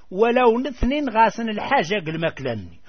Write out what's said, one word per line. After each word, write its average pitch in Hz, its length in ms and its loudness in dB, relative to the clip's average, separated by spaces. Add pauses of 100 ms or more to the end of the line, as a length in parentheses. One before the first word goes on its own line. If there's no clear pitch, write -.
(100)
ولو 240 500 4
نثنين 277 480 -2
غاسن 226 400 2
الحاجة 208 580 -2
قل 160 140 -4
ماكلني. 120 680 -6